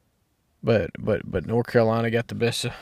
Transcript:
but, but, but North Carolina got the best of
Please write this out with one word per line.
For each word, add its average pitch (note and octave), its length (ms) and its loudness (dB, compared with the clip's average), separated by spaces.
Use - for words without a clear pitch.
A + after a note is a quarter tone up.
but, A2 360 2
but, G#2 260 0
but F2+ 220 -4
North A#2 220 0
Carolina A#2 420 2
got A#2 180 0
the A2 60 -8
best A#2 300 -2
of A#2 180 -4